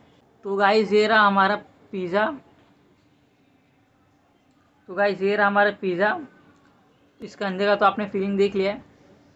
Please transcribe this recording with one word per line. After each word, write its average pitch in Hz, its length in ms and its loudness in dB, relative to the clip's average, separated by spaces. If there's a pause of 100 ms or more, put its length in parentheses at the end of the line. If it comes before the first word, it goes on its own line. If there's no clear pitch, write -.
(460)
तो 196 100 -6
guys, 202 380 2
ये 214 140 4
रहा 214 200 4
हमारा 196 280 2 (360)
पिज़्ज़ा। 190 340 -2 (2750)
तो 190 40 -14
guys, 196 280 -2
ये 196 140 0
रहा 208 120 2
हमारा 202 240 2 (100)
पिज़्ज़ा। 196 360 -2 (1040)
इसका - 260 -8
अंदर 190 180 -4
का 202 100 2
तो 202 100 2
आपने 202 200 0
filling 202 320 -4
देख 202 180 2
लिया 190 160 -2
है। - 200 -14 (440)